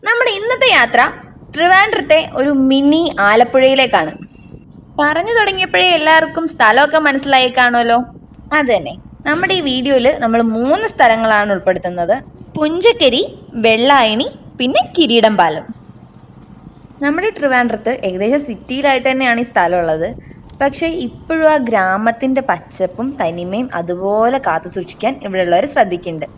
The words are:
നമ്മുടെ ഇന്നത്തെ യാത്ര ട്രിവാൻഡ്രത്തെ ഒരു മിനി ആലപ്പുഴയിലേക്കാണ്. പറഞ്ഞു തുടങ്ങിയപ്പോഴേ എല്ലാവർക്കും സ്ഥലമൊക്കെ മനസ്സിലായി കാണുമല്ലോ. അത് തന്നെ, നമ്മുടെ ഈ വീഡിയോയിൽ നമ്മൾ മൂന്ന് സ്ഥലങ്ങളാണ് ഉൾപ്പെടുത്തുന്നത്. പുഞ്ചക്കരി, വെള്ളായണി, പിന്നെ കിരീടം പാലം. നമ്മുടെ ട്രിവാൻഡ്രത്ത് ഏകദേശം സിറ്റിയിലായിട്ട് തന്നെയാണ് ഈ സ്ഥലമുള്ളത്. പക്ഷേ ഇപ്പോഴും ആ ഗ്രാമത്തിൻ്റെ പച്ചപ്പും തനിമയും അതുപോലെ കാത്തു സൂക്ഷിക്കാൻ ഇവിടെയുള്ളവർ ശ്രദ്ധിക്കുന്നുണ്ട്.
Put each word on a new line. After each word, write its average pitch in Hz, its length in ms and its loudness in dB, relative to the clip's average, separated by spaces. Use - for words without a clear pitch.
നമ്മുടെ 480 320 0
ഇന്നത്തെ 494 300 0
യാത്ര 240 220 2
ട്രിവാൻഡ്രത്തെ 349 680 2
ഒരു 285 120 0
മിനി 285 340 2
ആലപ്പുഴയിലേക്കാണ്. 240 840 2
പറഞ്ഞു 330 380 0
തുടങ്ങിയപ്പോഴേ 370 480 0
എല്ലാവർക്കും 320 460 2
സ്ഥലമൊക്കെ 269 440 4
മനസ്സിലായി 269 500 2
കാണുമല്ലോ. 240 400 2
അത് 277 160 -2
തന്നെ, 156 200 -4
നമ്മുടെ 359 300 -2
ഈ 339 120 -4
വീഡിയോയിൽ 254 360 0
നമ്മൾ 226 180 0
മൂന്ന് 294 380 -2
സ്ഥലങ്ങളാണ് 220 600 2
ഉൾപ്പെടുത്തുന്നത്. 180 640 -2
പുഞ്ചക്കരി, 330 640 2
വെള്ളായണി, 233 600 2
പിന്നെ 254 220 0
കിരീടം 226 440 4
പാലം. 160 260 0
നമ്മുടെ 320 240 -2
ട്രിവാൻഡ്രത്ത് 247 540 -2
ഏകദേശം 208 400 0
സിറ്റിയിലായിട്ട് 262 640 -2
തന്നെയാണ് 254 340 0
ഈ - 80 -12
സ്ഥലമുള്ളത്. 170 560 0
പക്ഷേ 277 280 -2
ഇപ്പോഴും 320 460 -2
ആ - 20 4
ഗ്രാമത്തിൻ്റെ 226 840 0
പച്ചപ്പും 185 560 -6
തനിമയും 180 480 -4
അതുപോലെ 202 680 -2
കാത്തു 165 280 -4
സൂക്ഷിക്കാൻ 196 380 -6
ഇവിടെയുള്ളവർ 185 460 0
ശ്രദ്ധിക്കുന്നുണ്ട്. 175 640 -2